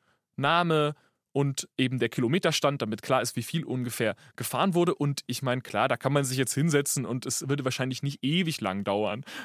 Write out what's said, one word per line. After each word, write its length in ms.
Name 580
und 440
eben 220
der 100
Kilometerstand, 720
damit 220
klar 180
ist, 140
wie 80
viel 220
ungefähr 500
gefahren 360
wurde. 220
Und 320
ich 160
meine, 200
klar, 260
da 80
kann 160
man 120
sich 140
jetzt 160
hinsetzen 500
und 220
es 220
würde 160
wahrscheinlich 400
nicht 180
ewig 380
lang 240
dauern, 400